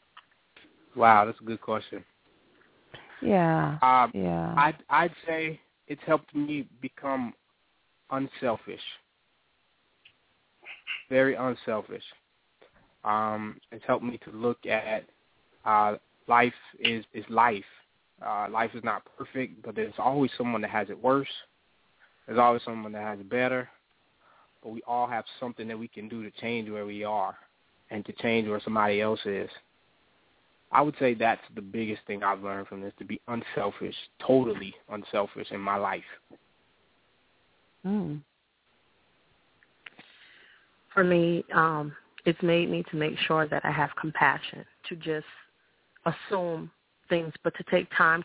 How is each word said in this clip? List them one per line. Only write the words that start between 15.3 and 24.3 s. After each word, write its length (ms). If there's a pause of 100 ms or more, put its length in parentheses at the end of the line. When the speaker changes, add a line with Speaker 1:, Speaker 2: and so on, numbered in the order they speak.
Speaker 1:
uh, 320 (300)
life 260 (280)
is, 240 (100)
is 160
life. 340 (600)
Uh, 240
life 240
is 100
not 180 (140)
perfect, 480
but 120
there's 220
always 380
someone 260
that 80
has 200
it 120
worse. 260 (960)
There's 120
always 260
someone 280
that 100
has 160
it 100
better. 400 (920)